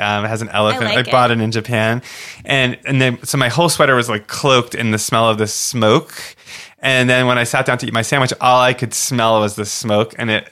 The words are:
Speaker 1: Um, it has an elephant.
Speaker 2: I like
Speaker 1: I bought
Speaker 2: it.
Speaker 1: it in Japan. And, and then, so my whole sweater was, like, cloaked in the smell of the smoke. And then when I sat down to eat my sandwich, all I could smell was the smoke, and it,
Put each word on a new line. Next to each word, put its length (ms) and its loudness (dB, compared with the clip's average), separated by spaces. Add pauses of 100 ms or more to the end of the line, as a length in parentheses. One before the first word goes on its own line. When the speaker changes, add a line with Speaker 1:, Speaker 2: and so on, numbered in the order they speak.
Speaker 1:
Um, 240 -2
it 40 -2
has 140 -4
an 60 -8
elephant. 420 0
Speaker 2:
I 60 -2
like 120 -2
Speaker 1:
I 40 -6
bought 180 4
Speaker 2:
it. 80 0
Speaker 1:
it 60 0
in 80 -2
Japan. 500 -2 (420)
And, 400 0
and 160 0
then, 220 0
so 160 -4
my 120 2
whole 180 2
sweater 260 2
was, 140 0
like, 180 -4
cloaked 480 0
in 160 -2
the 80 0
smell 320 2
of 80 0
the 80 0
smoke. 680 0 (680)
And 280 2
then 180 4
when 120 2
I 60 2
sat 220 -2
down 120 0
to 80 -8
eat 80 -6
my 80 0
sandwich, 380 0
all 200 4
I 140 4
could 180 -8
smell 480 0
was 140 -2
the 100 -6
smoke, 540 -2
and 120 -6
it, 220 -2